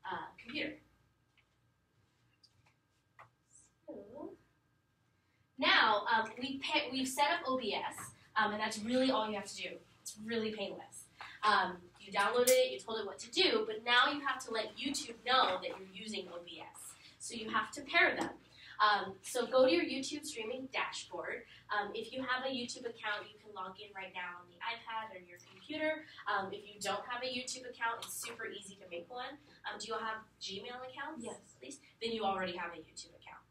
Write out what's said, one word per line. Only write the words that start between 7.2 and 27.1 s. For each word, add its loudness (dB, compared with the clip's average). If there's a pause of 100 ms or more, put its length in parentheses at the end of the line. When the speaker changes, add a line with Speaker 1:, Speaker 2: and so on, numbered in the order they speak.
Speaker 1:
up 2
O 2
B -2
S, -6 (260)
um, 4
and -2
that's -2
really 4
all 2
you -2
have -6
to -12
do. -6 (320)
It's -12
really 0
painless. -8 (400)
Um, 6 (240)
you -14
downloaded 6
it, 8
you -6
told -6
it -4
what -8
to -14
do, 6
but -6
now 6
you -2
have -2
to -8
let -4
YouTube -4 (120)
know 6
that -6
you're -6 (160)
using -6
O -8
B -14
S. -14 (240)
So -10
you -6
have 0
to -10
pair 4
them. 0 (520)
Um, 4
so 0
go 8
to 8
your 6
YouTube -4
streaming -6
dashboard. -6 (240)
Um, 0
if -6
you -6
have 0
a 0
YouTube -4
account, -4
you -20
can -20
log -8
in -16
right -8
now -10
on -20
the -20
iPad -6
or -14
your -20
computer. -2 (240)
Um, 0
if -12
you -16
don't -2
have -4